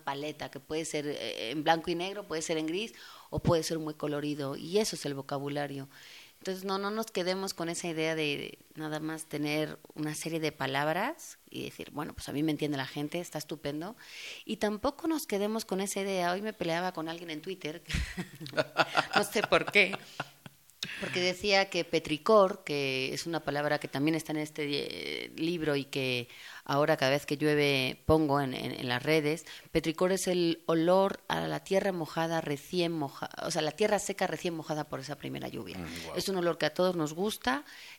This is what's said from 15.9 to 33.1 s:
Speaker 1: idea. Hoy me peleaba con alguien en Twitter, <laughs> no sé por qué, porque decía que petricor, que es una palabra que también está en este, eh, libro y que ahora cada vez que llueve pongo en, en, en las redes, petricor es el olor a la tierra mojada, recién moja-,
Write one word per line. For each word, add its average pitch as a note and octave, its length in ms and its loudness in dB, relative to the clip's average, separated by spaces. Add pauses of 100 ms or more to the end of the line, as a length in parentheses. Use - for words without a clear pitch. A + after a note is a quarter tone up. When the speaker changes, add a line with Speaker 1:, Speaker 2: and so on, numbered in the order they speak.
Speaker 1:
idea. F#3 320 0
Hoy G3 100 -2
me A3 100 -4
peleaba F3 380 0
con D#3+ 180 -6
alguien E3+ 220 -8
en D3+ 120 -6
Twitter, E3+ 440 -6
<laughs> - 1300 0
no D#3 80 6
sé G3+ 220 0
por D#3+ 260 4
qué, G3 260 6 (1040)
porque F3+ 200 -2
decía G3 500 4
que F3 140 0
petricor, F#3 800 4
que C3+ 500 0
es - 120 -4
una E3 140 -2
palabra D3 380 0
que D3 80 -8
también D#3 300 2
está D#3 160 -4
en D#3 60 -2
este, F2 880 -4
eh, A#1+ 100 -14
libro D#3 400 0
y C#3 80 -2
que B2+ 440 -2 (360)
ahora D3 320 4
cada C3+ 140 4
vez C#3+ 160 2
que D3 100 0
llueve C#3+ 720 4
pongo D3+ 340 6
en, C3 140 -2
en, B2+ 180 -6
en B2+ 160 -4
las B2 140 0
redes, D3+ 420 2 (280)
petricor E3 400 2
es F#3+ 160 0
el E3+ 380 2
olor F3 600 6
a D#3+ 200 0
la D3+ 160 -2
tierra F#3+ 280 2
mojada, E3 480 0
recién E3 520 0
moja-, D3 380 -4 (140)